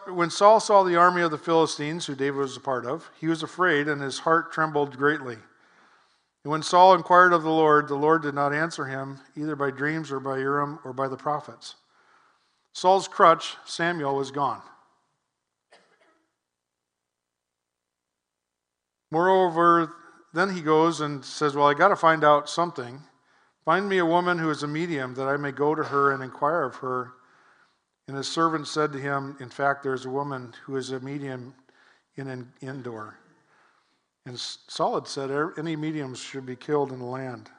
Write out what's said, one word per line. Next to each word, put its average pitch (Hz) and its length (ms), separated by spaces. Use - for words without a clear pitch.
when 175 240
Saul 208 300
saw 202 220
the 175 140
army 175 240
of 170 100
the 151 60
Philistines, 160 720
who 143 80
David 139 240
was 131 180
a 123 40
part 123 260
of, 156 240
he 156 80
was 160 140
afraid, 156 440
and 147 140
his 135 200
heart 165 300
trembled 147 460
greatly. 139 380
And - 1160
when 156 120
Saul 185 320
inquired 175 400
of 160 80
the 160 80
Lord, 151 360
the 143 100
Lord 156 260
did 143 120
not 143 200
answer 156 320
him, 135 340
either 151 180
by 139 180
dreams 147 380
or 135 100
by 135 180
Urim 143 460
or 131 100
by 135 120
the 131 120
prophets. 147 560
Saul's 185 360
crutch, 165 580
Samuel, 165 500
was 135 140
gone. 123 320
Moreover, 170 840
then 180 220
he 170 80
goes 156 400
and 143 200
says, 143 320
"Well, 143 140
I 143 60
gotta 180 200
find 160 300
out 147 240
something. 143 540
Find 185 200
me 190 120
a 175 80
woman 175 320
who 160 100
is 139 140
a 147 40
medium, 147 500
that 135 120
I 143 80
may 143 160
go 143 220
to 156 100
her 139 260
and 135 120
inquire 147 400
of 123 140
her." 127 360
And 135 80
his 135 120
servant 160 400
said 151 240
to 135 80
him, 139 400
"In 120 100
fact, 139 320
there 135 100
is 127 120
a 131 60
woman 131 440
who 135 120
is 127 160
a 131 80
medium 135 560
in 135 160
En-, 127 220
Endor." 120 560
And 123 120
S-, - 220
Saul 160 260
had 135 140
said, 135 200
"Er, 147 300
any 160 160
mediums 151 460
should 135 260
be 127 80
killed 139 380
in 127 80
the 123 40
land." 123 540